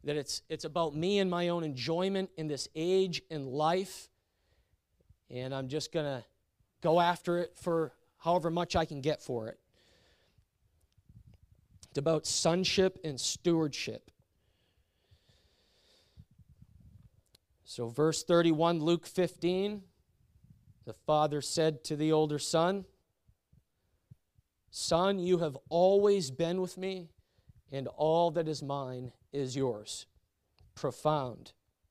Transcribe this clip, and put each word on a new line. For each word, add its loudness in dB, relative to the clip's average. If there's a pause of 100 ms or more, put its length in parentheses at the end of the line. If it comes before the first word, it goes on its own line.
that -2
it's, -4
it's -8
about -2
me 2
and 2
my 0
own -2
enjoyment -2
in -4
this -6
age 0
and -6
life, -2 (1200)
and -8
I'm -6
just -6
gonna -4 (560)
go 4
after 2
it -6
for -2 (280)
however 2
much 0
I 2
can -8
get -2
for -6
it. -16 (2250)
It's -8
about 0
sonship 2
and -6
stewardship. -2 (3500)
So -8
verse 2
thirty-one, 4
Luke 0
fifteen, -2 (1040)
the -12
father 2
said 0
to -4
the 2
older 2
son, 0 (1800)
Son, 0
you 2
have -2 (100)
always 4
been -2
with -6
me, -8 (640)
and -4
all 2
that -2
is -4
mine -6 (200)
is -4
yours. -4 (720)
Profound. -4 (380)